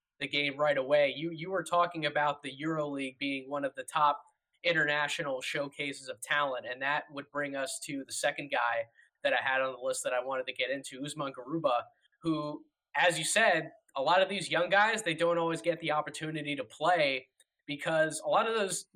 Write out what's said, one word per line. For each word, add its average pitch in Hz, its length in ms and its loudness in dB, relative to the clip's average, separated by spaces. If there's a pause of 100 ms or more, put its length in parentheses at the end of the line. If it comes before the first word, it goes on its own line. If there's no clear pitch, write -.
(200)
the 143 80 -4
game 143 300 0
right 147 200 4
away. 135 380 4
You, 165 160 -6
you 165 180 -8
were 185 140 -2
talking 175 420 2
about 147 380 0
the 135 80 -8 (120)
EuroLeague 143 540 -4
being 135 320 -4
one 143 140 -4
of 135 120 -2
the 127 80 -10
top 147 380 2 (420)
international 147 800 0
showcases 139 680 -6
of - 120 -12
talent, 139 500 0
and 127 100 -8
that 143 320 0
would 139 180 -10
bring 143 240 -4
us 135 300 -4
to 139 200 -8
the - 80 -14
second 143 380 -2
guy 120 320 0 (400)
that 143 100 2
I 131 80 2
had 131 200 2
on 131 120 -2
the 127 120 -8
list 131 180 -2
that 131 100 -2
I 123 100 2
wanted 131 240 -2
to 127 60 -6
get 127 160 -2
into, 135 340 -6
Usman 147 300 -6
Garuba, 131 500 0 (380)
who, 151 400 -4 (340)
as 160 220 4
you 156 60 -4
said, 175 480 2 (240)
a 139 60 -2
lot 170 200 6
of 185 80 4
these 175 220 -6
young 170 180 2
guys, 208 320 4
they 160 140 0
don't 170 240 2
always 165 220 0
get 165 180 0
the 151 120 -2
opportunity 151 640 -4
to 139 80 -4
play 151 640 2 (380)
because 156 600 0
a 156 40 0
lot 208 180 4
of 226 60 0
those 196 320 -2 (100)